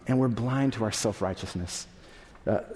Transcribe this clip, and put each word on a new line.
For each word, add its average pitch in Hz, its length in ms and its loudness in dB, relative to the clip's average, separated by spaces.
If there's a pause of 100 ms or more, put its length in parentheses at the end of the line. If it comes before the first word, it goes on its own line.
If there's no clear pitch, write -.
and 127 140 2
we're 131 80 4
blind 127 460 2
to 113 100 -2
our 107 80 2
self-righteousness. 92 960 -2 (580)
Uh, 104 140 4 (160)